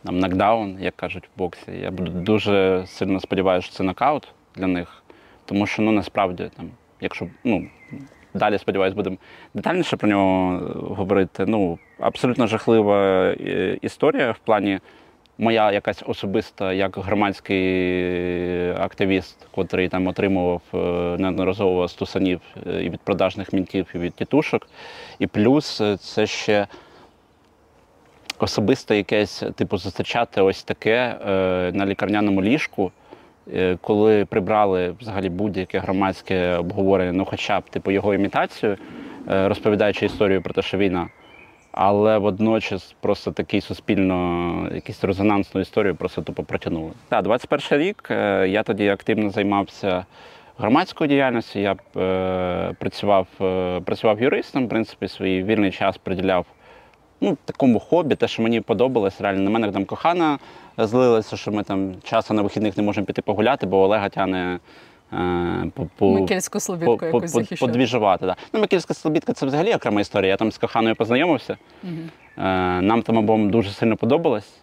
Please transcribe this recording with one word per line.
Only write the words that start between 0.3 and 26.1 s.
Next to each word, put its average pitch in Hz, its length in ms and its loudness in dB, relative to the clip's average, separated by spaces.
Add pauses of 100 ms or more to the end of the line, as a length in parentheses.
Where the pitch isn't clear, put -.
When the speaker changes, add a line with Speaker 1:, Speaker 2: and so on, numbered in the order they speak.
Speaker 1:
як 90 160 -6
кажуть 92 280 -10 (120)
в - 20 -16
боксі. 90 320 -8 (120)
Я 95 80 -6
буду 90 200 -6
дуже 95 760 2
сильно 95 340 -2
сподіваюся, 92 460 0
що - 100 -16
це 95 80 -2
нокаут 131 440 -2 (280)
для 95 100 -4
них. 87 360 -4 (420)
Тому 101 220 0
що, - 160 -2
ну, 107 100 2
насправді, 95 640 -2
там, 82 140 -14 (300)
якщо, - 260 -8 (180)
ну, 98 220 0 (680)
далі, 104 240 0
сподіваюсь, 95 360 0
будемо 95 220 -4 (380)
детальніше 160 420 -2
про 107 120 0
нього, 95 480 2
е, 80 220 -6 (160)
говорити. 98 520 0
Ну, 98 320 0 (220)
абсолютно 120 460 0
жахлива, 104 500 4 (280)
е, 92 580 -2
історія 139 480 0
в 107 80 -6
плані 101 420 0 (580)
моя 107 340 4
якась 101 340 -2
особиста, 104 680 -4
як 95 260 -2
громадський 90 1700 -2
активіст, 95 800 -2
котрий 92 380 -2
там 92 180 0
отримував, 90 560 0 (120)
е, - 20 -4 (420)
неодноразово 92 720 0
стусанів, 92 520 -2 (260)
е, 90 180 -4
і 92 60 -2
від 98 100 -10
продажних 98 520 -2
мінтів, 95 420 -2
і 90 40 -6
від 85 160 -6
тітушок. - 520 0 (520)
І 101 80 0
плюс, 117 540 2
е, 104 160 2
це - 300 -2